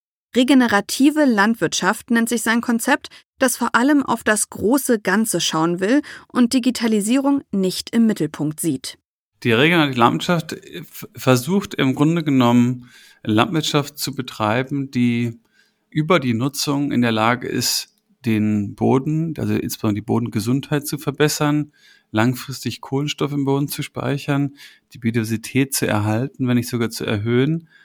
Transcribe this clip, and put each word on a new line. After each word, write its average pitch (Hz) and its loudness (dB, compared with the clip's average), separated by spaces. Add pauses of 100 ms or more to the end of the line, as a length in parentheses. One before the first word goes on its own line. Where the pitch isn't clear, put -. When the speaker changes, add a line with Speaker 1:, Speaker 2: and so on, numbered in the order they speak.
(340)
Speaker 1:
Regenerative 262 4
Landwirtschaft 208 0
nennt 233 2
sich 240 -2
sein 233 0
Konzept, 247 0 (300)
das 262 2
vor - -4
allem 277 4
auf - -2
das 214 0
große 240 0
Ganze 196 0
schauen 165 0
will 240 2 (260)
und 247 2
Digitalisierung 247 0 (100)
nicht 185 -2
im 233 4
Mittelpunkt 156 -2
sieht. 151 -6 (460)
Speaker 2:
Die 120 4
regenerative 143 4
Landwirtschaft 156 2
f-, - -16
versucht 135 0
im 135 0
Grunde 156 0
genommen, 123 4 (320)
Landwirtschaft 135 -2
zu 135 -8
betreiben, 131 -4
die 120 0 (560)
über 156 2
die 131 0
Nutzung 143 -2
in 120 2
der 120 2
Lage 113 0
ist, - -4 (320)
den 107 0
Boden, 143 0
also 107 -2
insbesondere - -2
die 107 -8
Bodengesundheit 120 -2
zu 147 -6
verbessern, 147 -2 (400)
langfristig 127 -2
Kohlenstoff 143 -4
im 143 -2
Boden 139 0
zu - -8
speichern, 139 -2 (360)
die - -20
Biodiversität 113 -2
zu - -2
erhalten, 107 -2
wenn 123 2
nicht 120 0
sogar 113 -2
zu 120 -8
erhöhen, 120 0 (160)